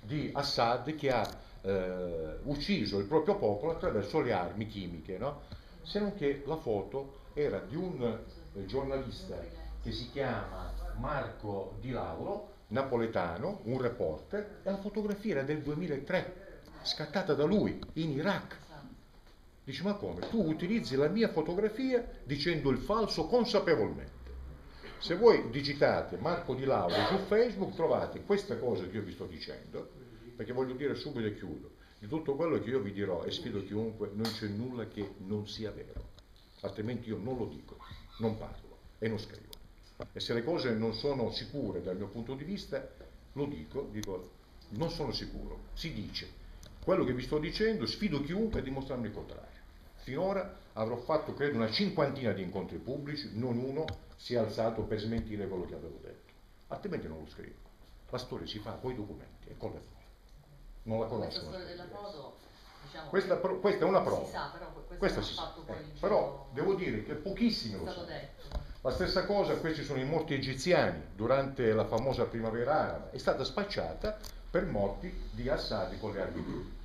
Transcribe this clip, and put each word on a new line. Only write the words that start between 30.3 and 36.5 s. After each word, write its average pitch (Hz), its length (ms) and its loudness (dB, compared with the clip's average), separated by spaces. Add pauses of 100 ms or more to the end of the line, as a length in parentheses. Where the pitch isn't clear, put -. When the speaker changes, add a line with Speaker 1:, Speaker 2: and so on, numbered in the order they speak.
Speaker 1:
perché 117 180 -4
voglio 127 220 2
dire 127 200 0
subito 120 320 -2
e 98 80 0
chiudo, - 360 -8 (280)
di 107 80 -12
tutto 139 280 0
quello 151 240 2
che 104 100 -2
io 131 100 4
vi 101 140 -2
dirò, 95 300 0
e 95 80 -2
sfido 101 320 -4
chiunque, 110 500 -2
non 110 180 0
c'è 107 160 -4
nulla 113 400 -2
che 101 320 -6
non 98 280 -2
sia 107 240 -6
vero, - 400 -10 (500)